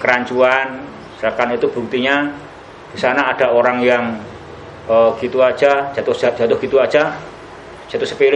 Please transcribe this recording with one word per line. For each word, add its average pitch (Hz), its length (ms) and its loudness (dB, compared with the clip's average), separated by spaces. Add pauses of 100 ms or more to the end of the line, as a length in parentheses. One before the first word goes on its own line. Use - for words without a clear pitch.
kerancuan, 127 800 0 (320)
misalkan 120 400 0
itu 135 160 0
buktinya 135 640 -2 (560)
di - 80 -12
sana 131 320 0
ada 123 240 2
orang 123 240 2
yang, 120 400 0 (720)
eh, 113 180 6 (140)
gitu 123 160 -2
aja, 139 560 2
jatuh, 120 160 -2
jatuh 117 480 0
gitu 135 240 0
aja, 147 320 2 (720)
jatuh 117 200 -4
sepele 139 280 2